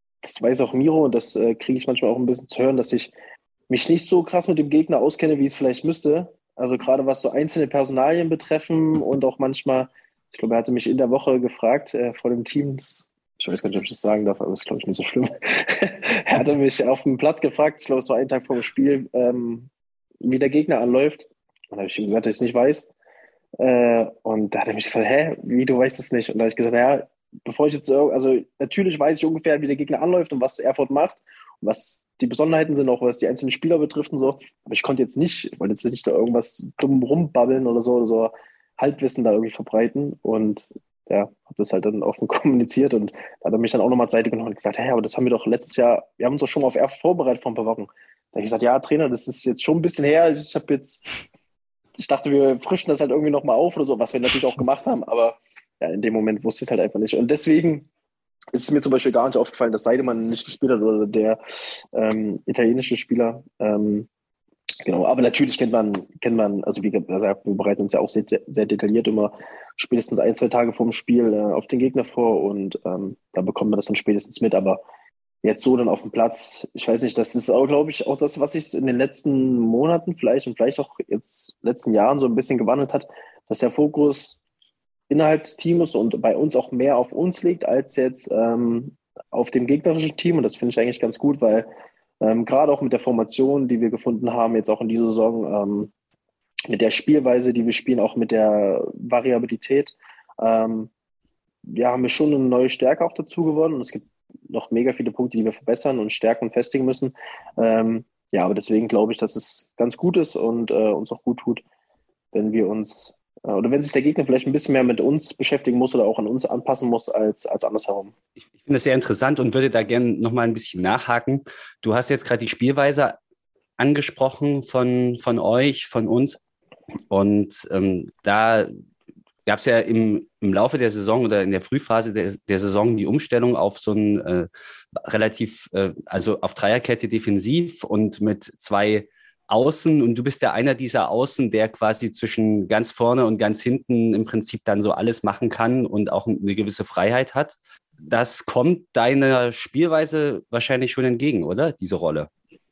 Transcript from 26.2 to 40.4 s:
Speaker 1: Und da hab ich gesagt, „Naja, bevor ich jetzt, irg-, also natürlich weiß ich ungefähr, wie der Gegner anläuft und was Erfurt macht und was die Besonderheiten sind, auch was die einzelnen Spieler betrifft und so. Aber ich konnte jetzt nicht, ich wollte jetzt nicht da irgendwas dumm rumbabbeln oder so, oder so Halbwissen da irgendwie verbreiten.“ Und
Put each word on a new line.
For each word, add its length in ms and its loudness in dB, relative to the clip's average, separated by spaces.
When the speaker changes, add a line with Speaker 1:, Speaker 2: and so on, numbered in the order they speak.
Speaker 1:
Und 80 -4
da 60 2
hab 60 2
ich 60 -6
gesagt, 180 0
„Naja, 320 2
bevor 220 0
ich 80 0
jetzt, 140 -6
irg-, 240 4
also 240 2
natürlich 400 -2
weiß 200 2
ich 60 -2
ungefähr, 360 0
wie 60 -2
der 100 0
Gegner 260 -2
anläuft 300 2
und 80 -4
was 180 -2
Erfurt 320 0
macht 260 0
und 80 -4
was 360 -6
die 60 2
Besonderheiten 500 2
sind, 120 2
auch 120 2
was 180 0
die 80 0
einzelnen 240 -2
Spieler 280 2
betrifft 340 -4
und 60 -4
so. 200 0
Aber 100 -10
ich 80 -2
konnte 200 0
jetzt 140 -2
nicht, 360 -2
ich 80 -14
wollte 120 0
jetzt 120 -4
nicht 220 -6
da 40 2
irgendwas 560 0
dumm 240 2
rumbabbeln 640 2
oder 140 2
so, 140 2
oder 120 2
so 240 2
Halbwissen 460 0
da 80 4
irgendwie 180 2
verbreiten.“ 720 -2
Und 440 -2